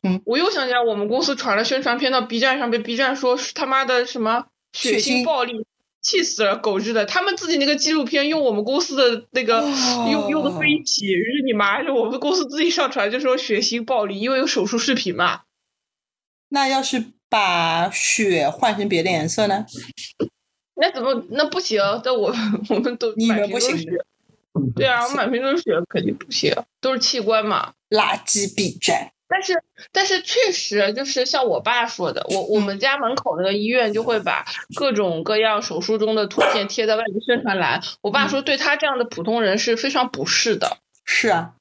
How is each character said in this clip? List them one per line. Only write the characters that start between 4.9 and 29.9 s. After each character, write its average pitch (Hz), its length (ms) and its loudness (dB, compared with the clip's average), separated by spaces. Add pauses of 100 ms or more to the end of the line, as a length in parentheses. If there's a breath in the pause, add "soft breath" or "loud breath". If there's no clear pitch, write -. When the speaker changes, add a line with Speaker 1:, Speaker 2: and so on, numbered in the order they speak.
Speaker 2:
腥 247 260 0
暴 269 200 2
力， 240 80 -6
Speaker 1:
血 226 80 -6
腥。 220 40 -8 (380)
Speaker 2:
气 180 200 2
死 - 220 0
了， 202 120 2
狗 202 220 0
日 220 140 -2
的！ 220 120 2
他 359 160 0
们 370 160 0
自 339 120 -8
己 330 80 2
那 277 100 2
个 294 80 2
纪 294 160 0
录 311 140 2
片 285 240 0
用 311 140 0
我 240 100 4
们 208 100 0
公 269 180 0
司 339 140 -4
的 240 380 2
那 254 100 0
个， 226 200 2
Speaker 1:
哦。 247 460 0
Speaker 2:
用， 302 220 0
用 302 140 0
的 285 120 -2
飞 311 280 2
起， 196 280 -2
日 233 320 0
你 254 80 0
妈！ 208 300 2 (100)
我 233 120 2
们 240 160 -4
公 294 160 0
司 302 100 0
自 285 160 -4
己 339 80 4
上 285 220 0
传 214 180 0
就 247 80 -2
说 262 180 2
血 208 240 -2
腥 226 240 -2
暴 233 200 0
力， 196 160 -6
因 240 100 -2
为 262 80 2
有 294 80 2
手 - 200 0
术 233 120 -2
视 247 160 0
频 - 220 -2
嘛。 165 240 0 (1080)
Speaker 1:
那 277 200 2
要 269 120 2
是 247 260 -2 (220)
把 175 640 2
血 175 580 2
换 208 280 0
成 202 120 -2
别 165 140 2
的 185 80 0
颜 160 180 0
色 214 200 2
呢？ 202 180 0 (1080 loud breath)
Speaker 2:
那 320 160 2
怎 247 100 -6
么， 240 280 0
那 285 160 2
不 359 120 -4
行， 220 240 0 (220)
但 254 100 2
我， 202 180 0 (180)
<laughs> - 200 -2
我 208 80 4
们 240 200 0
都 226 180 -2
Speaker 1:
你 226 160 2
们 208 180 0
不 233 80 -4
行。 - 140 0
Speaker 2:
满 - 40 0
屏 - 0 -
都 - 0 -
是 165 60 -4
血。 160 80 -10 (840)
对 254 100 2
啊， 240 220 2
我 269 60 -4
满 254 180 0
屏 247 100 0
都 269 140 0
是 - 40 0
血， 214 120 -2 (160)
肯 - 160 -4
定 - 100 -2
不 - 160 -14
行， - 240 0 (260)
都 262 120 -2
是 262 80 -2
器 - 180 0
官 220 260 2
嘛。 - 280 -2 (180)
Speaker 1:
垃 208 340 2
圾 202 300 0
B 190 260 -2
站。 - 300 0 (180)
Speaker 2:
但 381 140 0
是， 370 180 0 (300 loud breath)